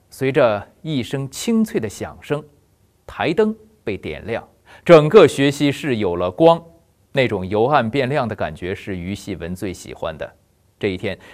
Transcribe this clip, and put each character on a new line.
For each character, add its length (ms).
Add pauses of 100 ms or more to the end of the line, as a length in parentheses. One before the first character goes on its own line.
(120)
随 200
着 340 (180)
一 180
声 300
清 340
脆 160
的 80
响 320
声， 200 (680)
台 260
灯 200 (300)
被 140
点 300
亮， 200 (380)
整 240
个 180
学 220
习 220
室 240
有 200
了 140
光。 340 (540)
那 100
种 180
由 200
暗 240
变 180
亮 200
的 80
感 200
觉 180
是 220
于 180
细 220
文 180
最 200
喜 200
欢 240
的。 180 (440)
这 100
一 60
天 220 (160)